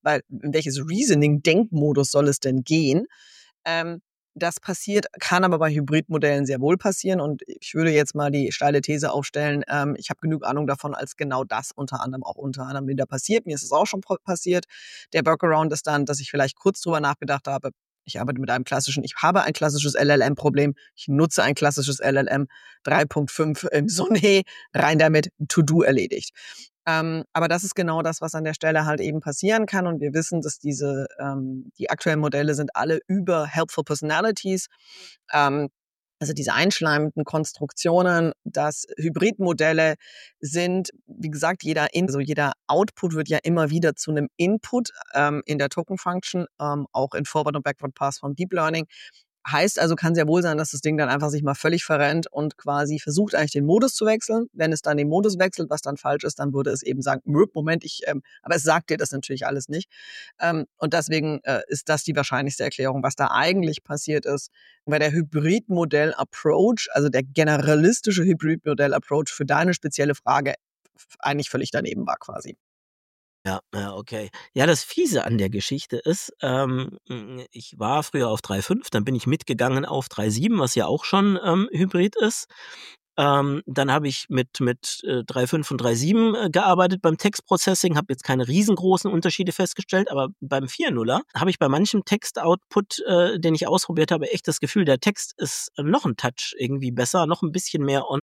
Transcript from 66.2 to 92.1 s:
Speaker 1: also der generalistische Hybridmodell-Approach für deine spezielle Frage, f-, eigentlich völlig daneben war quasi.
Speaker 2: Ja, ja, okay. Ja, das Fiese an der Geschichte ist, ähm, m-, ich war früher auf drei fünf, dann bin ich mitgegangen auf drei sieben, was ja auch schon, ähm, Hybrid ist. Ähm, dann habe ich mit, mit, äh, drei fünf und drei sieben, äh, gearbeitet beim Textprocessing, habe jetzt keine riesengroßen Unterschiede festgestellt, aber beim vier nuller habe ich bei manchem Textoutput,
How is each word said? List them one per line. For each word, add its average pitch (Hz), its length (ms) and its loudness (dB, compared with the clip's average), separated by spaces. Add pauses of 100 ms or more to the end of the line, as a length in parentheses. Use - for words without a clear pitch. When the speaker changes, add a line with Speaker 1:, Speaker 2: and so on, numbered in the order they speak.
Speaker 1:
also 143 160 4
der 131 140 2
generalistische 156 1000 4
Hybridmodell-Approach 151 1080 0
für - 180 -4
deine 165 260 2
spezielle 147 400 -2
Frage, 135 400 0 (420)
f-, - 220 -20
eigentlich 143 320 -2
völlig 135 220 -4
daneben - 340 -4
war - 120 -2
quasi. - 400 -14 (880)
Speaker 2:
Ja, 95 160 -6 (140)
ja, 101 220 -8
okay. 107 340 -10 (240)
Ja, 131 140 2
das 160 160 2
Fiese 254 400 0
an 117 160 0
der 98 100 0
Geschichte 120 480 -6
ist, - 340 -4 (120)
ähm, 131 560 -2 (100)
m-, 123 400 -12
ich - 300 -18
war 135 240 -2
früher 123 260 -2
auf 107 140 -2
drei 101 180 -4
fünf, 226 300 -4
dann 104 120 0
bin 131 120 -2
ich 117 100 -4
mitgegangen 131 580 0
auf - 260 -4
drei 107 200 -2
sieben, 175 300 2
was 131 160 0
ja 107 100 2
auch 104 200 -2
schon, 196 380 4
ähm, 190 280 2
Hybrid 185 460 0
ist. - 280 0 (720)
Ähm, 143 480 2
dann 135 260 0
habe 147 160 2
ich - 220 -6
mit, 127 300 -2
mit, - 460 -2
äh, 123 200 -2
drei 127 220 -2
fünf 156 240 -2
und 127 80 -4
drei 117 160 2
sieben, 208 400 4
äh, 208 160 0
gearbeitet 180 500 4
beim 165 160 4
Textprocessing, 190 800 2
habe 151 160 -2
jetzt 131 100 -8
keine 127 240 0
riesengroßen 185 640 4
Unterschiede 175 420 0
festgestellt, - 580 -2
aber 139 160 -2 (120)
beim 135 280 -4
vier 302 240 -2
nuller 123 320 0 (120)
habe 175 140 2
ich 175 80 0
bei 147 100 2
manchem 180 380 2
Textoutput, - 1000 0